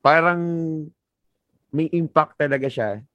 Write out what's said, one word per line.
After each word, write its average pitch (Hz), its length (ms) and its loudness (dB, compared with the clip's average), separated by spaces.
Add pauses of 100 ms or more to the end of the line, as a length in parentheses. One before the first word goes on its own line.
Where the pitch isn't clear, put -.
parang 165 400 4 (1300)
may 156 240 -2
impact 165 480 0
talaga 139 320 -2
siya. 107 320 -4 (100)